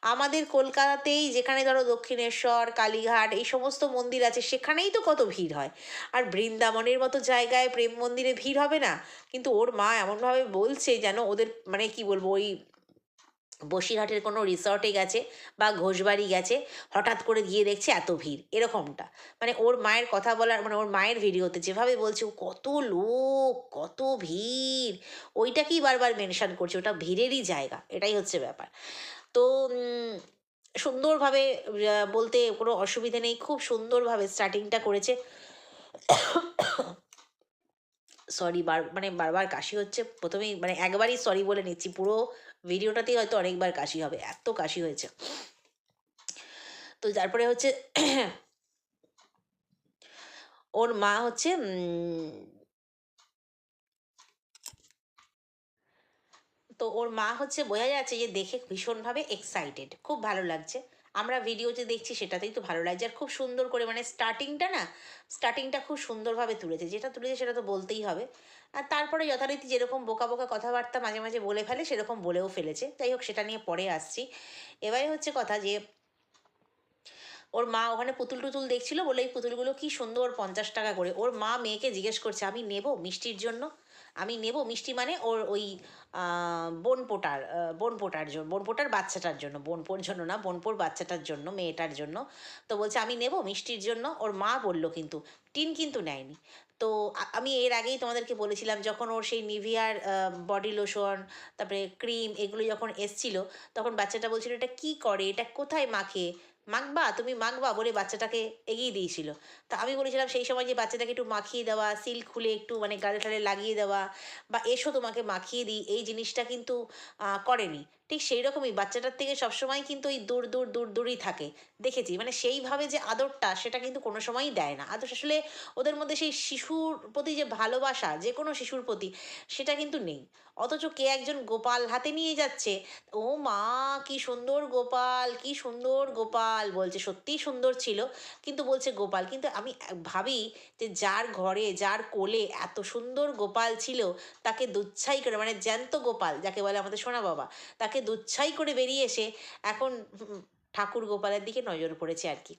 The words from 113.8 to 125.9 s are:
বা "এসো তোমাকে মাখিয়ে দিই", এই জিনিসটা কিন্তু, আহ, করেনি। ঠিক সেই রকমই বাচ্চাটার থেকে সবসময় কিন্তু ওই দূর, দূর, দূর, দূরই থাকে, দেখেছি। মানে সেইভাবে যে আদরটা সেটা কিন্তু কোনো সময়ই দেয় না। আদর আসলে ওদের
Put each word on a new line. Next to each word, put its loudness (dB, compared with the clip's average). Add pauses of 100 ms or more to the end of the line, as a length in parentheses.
বা 0
"এসো 2
তোমাকে -2
মাখিয়ে -4
দিই", -4
এই 0
জিনিসটা -4
কিন্তু, -6 (440)
আহ, 0
করেনি। 2 (240)
ঠিক -4
সেই 0
রকমই 0
বাচ্চাটার -2
থেকে -2
সবসময় -2
কিন্তু -6
ওই -2
দূর, -2
দূর, -2
দূর, -4
দূরই -2
থাকে, -6 (340)
দেখেছি। -2
মানে -4
সেইভাবে 0
যে 0
আদরটা 0
সেটা -4
কিন্তু -4
কোনো -4
সময়ই -2
দেয় 0
না। -8
আদর -6
আসলে 0 (400)
ওদের 2